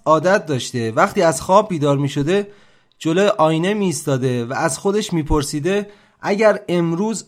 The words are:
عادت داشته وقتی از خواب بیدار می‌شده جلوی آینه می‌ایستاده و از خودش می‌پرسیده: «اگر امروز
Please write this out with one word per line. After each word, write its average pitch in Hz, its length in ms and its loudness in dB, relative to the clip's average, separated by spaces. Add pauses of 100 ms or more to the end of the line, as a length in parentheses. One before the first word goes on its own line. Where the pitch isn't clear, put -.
عادت 160 400 2
داشته 120 460 -4
وقتی 185 300 0
از 160 200 2
خواب 208 280 2
بیدار 143 280 0
می‌شده 147 500 -2 (520)
جلوی 175 280 2
آینه 160 460 2
می‌ایستاده 135 720 -2
و 120 80 -8
از 151 240 -2
خودش 196 360 -2
می‌پرسیده: 156 760 -2 (320)
«اگر 202 460 2
امروز 175 600 -2